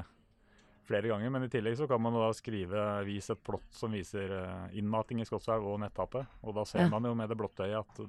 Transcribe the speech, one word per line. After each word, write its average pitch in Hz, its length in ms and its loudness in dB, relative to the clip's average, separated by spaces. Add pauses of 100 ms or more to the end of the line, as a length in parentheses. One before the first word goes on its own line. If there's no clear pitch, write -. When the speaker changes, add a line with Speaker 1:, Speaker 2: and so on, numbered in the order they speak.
(880)
Speaker 1:
flere 107 240 2
ganger. 107 180 0
Men 131 140 0
i 120 80 -4
tillegg 113 260 2
så 147 100 0
kan 123 140 4
man 117 120 4
da 113 200 6
skrive, 104 720 0
vise 101 300 -4
et - 80 -10
plott - 280 -4
som 113 200 -4
viser, 98 400 -4
eh, 92 480 -6
innmating 110 400 0
i 110 80 -2
Skotselv 110 400 0
og 101 120 -2
nettapet. 104 460 -4 (180)
Og 110 120 -6
da 107 80 0
ser 175 220 0
Speaker 2:
Ja. 170 40 6
Speaker 1:
man 113 140 2
jo 120 100 0
med 113 160 -2
det 110 80 0
blotte 98 300 -2
øyet 107 120 0
at - 160 -8 (140)